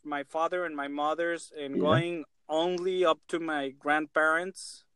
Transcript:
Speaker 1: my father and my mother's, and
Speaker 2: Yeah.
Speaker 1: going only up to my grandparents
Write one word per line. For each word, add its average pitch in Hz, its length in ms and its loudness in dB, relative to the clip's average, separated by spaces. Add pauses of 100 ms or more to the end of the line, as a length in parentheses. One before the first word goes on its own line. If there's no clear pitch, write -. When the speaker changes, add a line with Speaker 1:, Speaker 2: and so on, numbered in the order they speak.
Speaker 1:
my 143 180 -6
father 165 420 -2
and 160 120 -6
my 139 100 -4
mother's, 156 720 -2
and 139 160 -6
Speaker 2:
Yeah. 139 60 0
Speaker 1:
going 165 440 2 (240)
only 180 560 0
up 160 140 4 (100)
to 170 120 -2
my 147 300 -4
grandparents 156 1120 0 (120)